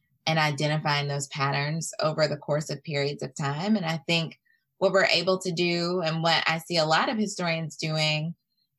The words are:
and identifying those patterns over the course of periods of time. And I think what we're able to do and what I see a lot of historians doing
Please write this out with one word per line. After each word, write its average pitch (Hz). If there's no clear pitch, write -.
and 160
identifying 151
those 143
patterns 143
over 156
the 147
course 147
of 147
periods 143
of 139
time. 160
And 180
I 160
think 165
what 190
we're 185
able 180
to 185
do 175
and 160
what 165
I 165
see 170
a 156
lot 165
of 262
historians 170
doing 156